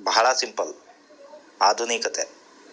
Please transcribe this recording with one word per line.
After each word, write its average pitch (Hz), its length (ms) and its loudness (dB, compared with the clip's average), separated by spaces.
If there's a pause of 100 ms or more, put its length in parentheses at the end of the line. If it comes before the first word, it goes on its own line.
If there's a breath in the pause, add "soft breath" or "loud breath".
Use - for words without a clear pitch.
ಬಹಳ 113 300 4
ಸಿಂಪಲ್, 101 400 -4 (880)
ಆಧುನಿಕತೆ 117 680 0 (440)